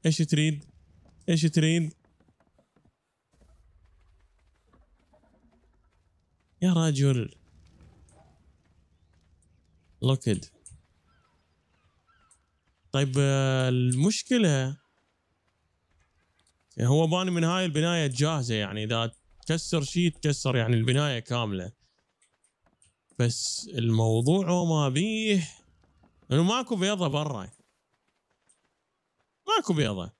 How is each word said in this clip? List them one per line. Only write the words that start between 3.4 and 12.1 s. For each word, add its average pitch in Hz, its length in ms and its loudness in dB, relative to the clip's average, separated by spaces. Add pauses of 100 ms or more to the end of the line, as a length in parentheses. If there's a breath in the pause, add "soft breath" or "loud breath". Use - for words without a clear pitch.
يا 180 120 4
رجل. 139 600 2 (2750)
لوكد. 123 440 0 (2500)